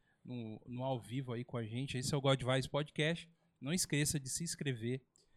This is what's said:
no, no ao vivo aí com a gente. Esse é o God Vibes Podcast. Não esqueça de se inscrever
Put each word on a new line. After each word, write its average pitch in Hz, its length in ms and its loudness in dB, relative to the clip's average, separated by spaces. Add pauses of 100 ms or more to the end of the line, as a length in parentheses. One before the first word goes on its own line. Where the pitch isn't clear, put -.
(240)
no, 117 420 -6
no 123 180 -4
ao 131 160 2
vivo 123 320 -4
aí 120 120 -2
com - 120 -6
a 117 80 0
gente. 123 320 -2
Esse 131 180 0
é - 20 4
o 139 40 2
God 135 220 6
Vibes 131 240 2
Podcast. 151 600 0 (320)
Não 131 120 -4
esqueça 151 480 2
de 131 80 -8
se - 160 -4
inscrever 127 560 -2 (360)